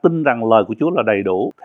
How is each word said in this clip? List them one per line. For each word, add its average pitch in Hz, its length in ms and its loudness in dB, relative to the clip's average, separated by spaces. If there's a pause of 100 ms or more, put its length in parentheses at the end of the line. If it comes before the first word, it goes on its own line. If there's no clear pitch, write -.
tin 165 200 0
rằng 117 260 0
lời 110 180 6
của 113 120 -8
Chúa 151 100 0
là 135 140 -2
đầy 101 200 0
đủ, 95 280 -2 (140)